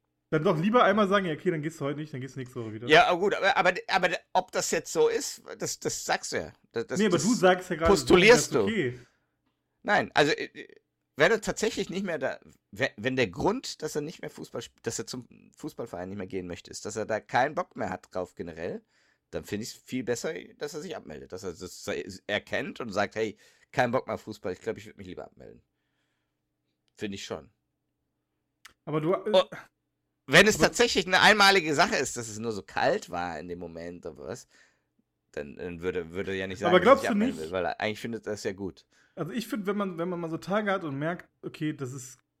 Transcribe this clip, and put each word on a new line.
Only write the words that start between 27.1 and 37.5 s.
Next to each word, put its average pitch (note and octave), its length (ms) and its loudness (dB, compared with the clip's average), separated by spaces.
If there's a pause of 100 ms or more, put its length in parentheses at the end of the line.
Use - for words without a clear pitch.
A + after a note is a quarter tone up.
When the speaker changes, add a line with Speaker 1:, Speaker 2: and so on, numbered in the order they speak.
Speaker 2:
ich G2 100 -12
schon. D#2 260 -12 (1300)
Speaker 1:
Aber D3+ 160 -2
du, D#3+ 120 0
äh, G#3 200 -2
Speaker 2:
Oh, F#3 120 6 (840)
wenn E3+ 180 10
es G#3+ 100 4
Speaker 1:
aber D3+ 80 2
Speaker 2:
tatsächlich G#3+ 420 2
eine F#3 140 4
einmalige G3 540 6
Sache C#3+ 220 4
ist, C3+ 200 -2
dass A#2 120 -8
es G#2+ 100 -12
nur A2+ 140 -4
so G2 100 -6
kalt - 480 0
war F2 280 -6
in D2+ 100 -12
dem F2 100 -10
Moment F2 480 -12
oder C#2+ 200 -14
was, G2+ 220 -12 (840)
dann, D2 240 -10
dann F2 260 -10
würde, E2+ 300 -4
würde F#2+ 200 -4
er F#2+ 60 -2
ja F#2+ 80 -4
nicht F#2+ 140 -8
sagen, - 120 2
Speaker 1:
Aber F3+ 80 8
Speaker 2:
dass F#3 100 6
er - 20 12
Speaker 1:
glaubst - 80 6
Speaker 2:
sich - 80 -2
Speaker 1:
du - 60 0
Speaker 2:
abmelden A3+ 240 -2
Speaker 1:
nicht - 0 -
Speaker 2:
will, D#2+ 120 -8